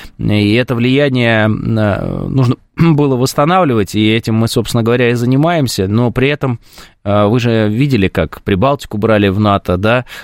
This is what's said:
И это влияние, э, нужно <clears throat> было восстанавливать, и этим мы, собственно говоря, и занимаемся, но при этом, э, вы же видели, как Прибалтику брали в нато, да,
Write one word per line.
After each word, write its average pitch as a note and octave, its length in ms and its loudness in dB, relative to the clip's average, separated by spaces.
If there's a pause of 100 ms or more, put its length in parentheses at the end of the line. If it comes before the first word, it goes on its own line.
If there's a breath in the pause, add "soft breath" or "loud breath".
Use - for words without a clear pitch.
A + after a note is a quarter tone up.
(180 loud breath)
И G#2 360 2
это B2 200 0
влияние, A#2+ 760 0
э, G#2 800 -2
нужно B2+ 280 0 (200)
<clears throat> - 0 -
было D3 400 2
восстанавливать, C#3+ 800 0
и G#2+ 160 2
этим A2+ 240 0
мы, A2+ 140 0
собственно A#2 340 -2
говоря, A#2+ 280 2
и B2 40 0
занимаемся, C3 720 0
но A2+ 240 0
при C3 180 -2
этом, C3+ 300 -4 (460 loud breath)
э, G#2 220 2
вы A#2 140 2
же A2+ 280 0
видели, A2+ 400 0
как - 340 -4
Прибалтику G#2+ 540 -2
брали G#2 320 2
в F#2+ 100 -2
нато, G2 380 0
да, A2 300 0 (180 loud breath)